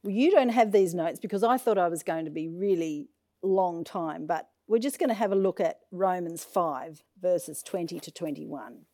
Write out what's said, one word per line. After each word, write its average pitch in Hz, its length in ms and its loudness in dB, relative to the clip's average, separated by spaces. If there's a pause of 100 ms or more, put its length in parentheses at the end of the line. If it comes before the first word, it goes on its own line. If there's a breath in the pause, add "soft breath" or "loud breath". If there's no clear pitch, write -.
Well, 202 120 -4
you 269 160 4
don't 277 180 6
have 220 240 4
these 190 220 4
notes 165 260 -4
because 202 240 -2
I 247 140 4
thought 220 180 2
I 180 120 4
was 165 140 -2
going 160 220 -4
to 156 60 -8
be 160 180 -6
really 165 640 -2 (320)
long 185 420 0
time, 160 420 -6
but 165 220 -4 (180)
we're 226 120 2
just 269 200 -2
gonna 269 160 2
have 196 180 0
a 196 40 2
look 190 240 2
at 165 200 0 (100)
Romans 180 540 -2
five, 156 580 -4 (180)
verses 175 420 -2
twenty 170 380 -6
to - 100 -14
twenty-one. 151 840 -10